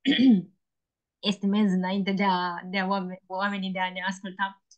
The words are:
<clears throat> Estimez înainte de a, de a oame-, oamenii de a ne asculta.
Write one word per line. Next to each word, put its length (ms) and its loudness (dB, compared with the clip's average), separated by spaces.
<clears throat> 1300 2
Estimez 400 2
înainte 400 -2
de 160 0
a, 380 -2
de 140 -4
a 80 0
oame-, 400 -4
oamenii 440 -4
de 80 -6
a 120 -2
ne 160 -10
asculta. 560 -8